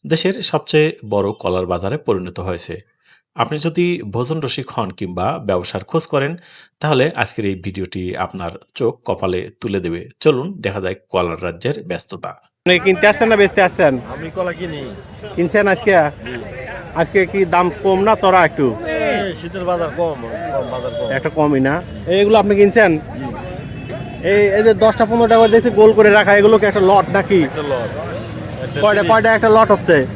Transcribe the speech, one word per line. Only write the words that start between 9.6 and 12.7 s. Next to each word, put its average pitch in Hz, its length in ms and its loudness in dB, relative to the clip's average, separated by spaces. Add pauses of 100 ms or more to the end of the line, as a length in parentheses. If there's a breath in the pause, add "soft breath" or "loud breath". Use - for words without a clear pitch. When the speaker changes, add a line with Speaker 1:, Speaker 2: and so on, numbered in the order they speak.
Speaker 1:
তুলে 98 200 -6
দেবে। 85 200 -8 (200)
চলুন 147 260 0 (140)
দেখা 98 200 -6
যায় 92 160 -6 (120)
কলার 87 340 -2
রাজ্যের 90 400 -6
ব্যস্ততা। - 500 -10 (340)
Speaker 2:
আপনি 180 120 4